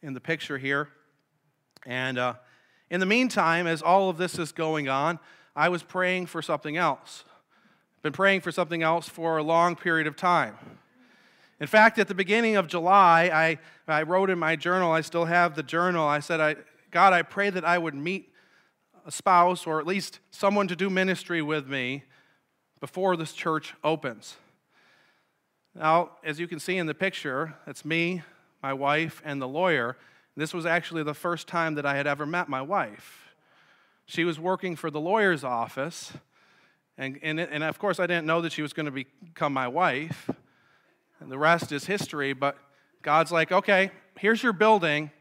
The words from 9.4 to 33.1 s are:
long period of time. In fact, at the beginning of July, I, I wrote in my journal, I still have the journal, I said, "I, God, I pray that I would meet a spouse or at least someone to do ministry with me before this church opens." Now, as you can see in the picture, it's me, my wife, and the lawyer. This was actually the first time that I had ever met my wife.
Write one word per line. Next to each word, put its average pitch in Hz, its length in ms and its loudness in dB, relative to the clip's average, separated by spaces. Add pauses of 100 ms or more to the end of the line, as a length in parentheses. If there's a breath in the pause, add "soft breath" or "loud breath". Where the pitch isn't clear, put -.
long 165 340 2
period 160 300 0
of 147 100 -6
time. 156 400 0 (1040 loud breath)
In 151 60 -8
fact, 220 320 6
at 202 100 2
the 202 60 -6
beginning 208 420 2
of 185 100 2
July, 175 680 6
I, 160 260 2 (280 loud breath)
I 156 160 0
wrote 185 280 2
in 180 80 0
my 160 180 0
journal, 175 340 2
I 160 120 2
still 170 240 -2
have 170 280 4
the 156 80 -6
journal, 170 440 0
I 147 140 2
said, 160 200 -2
"I, 151 160 2 (340)
God, 185 220 6
I 175 100 4
pray 202 280 -2
that 180 140 -4
I 170 120 4
would 165 180 -2
meet 170 380 -6 (720 soft breath)
a 151 60 -16
spouse 180 540 4
or 156 120 -2
at 151 80 -4
least 190 340 -4 (100)
someone 202 380 0
to 180 60 -4
do 190 160 -2
ministry 185 520 -2
with 147 260 -4
me 135 360 -6 (760 soft breath)
before 180 360 -2
this 160 160 -8
church 156 420 -4 (100)
opens." 151 520 -4 (1400 soft breath)
Now, 165 380 2 (140)
as 156 160 -6
you 175 80 -6
can 170 100 -10
see 185 200 -4
in 170 100 -2
the 151 60 -4
picture, 156 600 -6 (100)
it's - 200 -18
me, 165 380 -2 (380 soft breath)
my 139 120 -6
wife, 143 520 -2
and 143 160 -6
the 131 60 -6
lawyer. 135 500 0 (400 soft breath)
This 156 160 -6
was 170 140 -6
actually 165 380 -2
the 147 100 -6
first 175 320 -6
time 165 300 -2
that 143 100 -4
I 139 80 0
had 143 140 -2
ever 143 180 -4
met 170 220 -4
my 135 120 -4
wife. 139 760 -8 (680 soft breath)